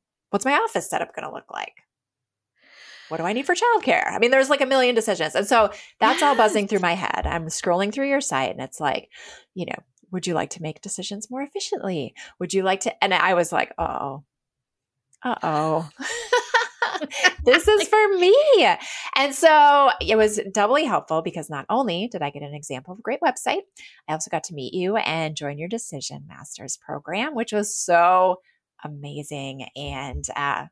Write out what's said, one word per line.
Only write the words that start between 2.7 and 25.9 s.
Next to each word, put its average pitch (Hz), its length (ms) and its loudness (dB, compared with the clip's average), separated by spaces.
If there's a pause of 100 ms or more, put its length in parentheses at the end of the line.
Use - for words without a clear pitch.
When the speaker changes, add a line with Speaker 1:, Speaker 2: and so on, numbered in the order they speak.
Speaker 1:
What 160 80 -6
do 165 80 -4
I 190 80 -2
need 262 140 -2
for 349 80 2
childcare? 370 580 2
I 190 60 -4
mean, 233 120 4
there's, 269 200 4
like, 277 100 2
a 269 60 2
million 254 280 2
decisions. 170 400 0
And 208 120 0
so 220 240 4 (280)
that's 247 240 2
all 285 140 4
buzzing 214 280 4
Speaker 2:
Yes. 196 60 -6
Speaker 1:
through 202 100 0
my 170 140 0
head. - 320 -4
I'm 165 200 -4
scrolling 185 460 0
through 277 160 -4
your 277 120 0
site, 131 320 -2
and - 80 -12
it's 131 200 -12
like, - 300 -2 (440)
you 185 120 -6
know, - 160 -10 (280)
"Would 180 160 -6
you 175 80 -2
like - 160 -2
to 175 120 -14
make 156 180 -10
decisions 202 500 -12
more 262 120 -8
efficiently? 196 720 -6 (240)
Would 180 160 -6
you 190 80 2
like 190 180 0
to," - 240 -4
and 190 80 0
I 180 220 2
was 170 180 0
like, - 260 -2
"Uh-oh. 143 460 -6 (1000)
Uh-oh." 156 760 -2
<laughs> - 0 - (1500)
This 320 240 6
is 415 180 4
for 415 320 4
me. 370 160 6 (800)
And 269 180 2
so 294 580 8 (100)
it 220 160 2
was 214 240 4 (120)
doubly 233 320 2
helpful 165 380 0
because 160 260 -8
not 143 200 -10
only 214 400 -2
did 180 140 -8
I 143 80 -4
get 143 120 -14
an 143 120 -12
example 147 380 -12
of 196 60 -16
a 226 40 -20
great 240 180 -6
website, - 400 -2 (480)
I 156 60 -4
also - 160 -8
got 160 140 -4
to 170 100 -16
meet 135 200 -10
you 185 220 -2
and 156 400 -2
join 143 220 -8
your 165 100 -10
Decision 143 580 -10